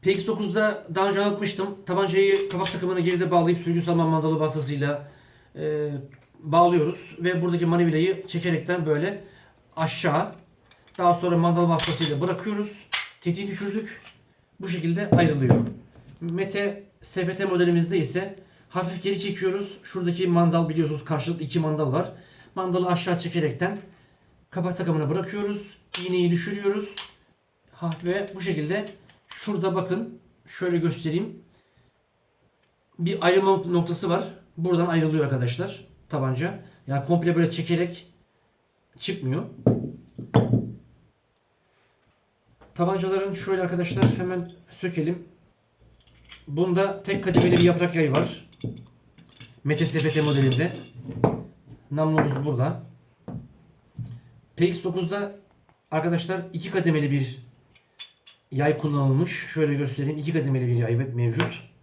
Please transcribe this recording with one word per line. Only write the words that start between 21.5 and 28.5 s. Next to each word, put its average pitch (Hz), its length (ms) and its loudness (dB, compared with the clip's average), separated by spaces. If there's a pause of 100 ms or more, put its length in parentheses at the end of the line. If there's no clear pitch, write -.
mandal 151 340 0
var. 170 200 -2 (420)
Mandalı 185 340 0
aşağı 170 300 0
çekerekten 170 600 -2 (720)
kapak 175 280 -4
takımına 151 320 0
bırakıyoruz. 202 680 -4 (300)
İğneyi 180 240 2
düşürüyoruz. 202 680 -2 (760)
Ha, 170 180 -6 (140)
ve 196 300 -4
bu 185 60 -12
şekilde 175 480 -4 (400)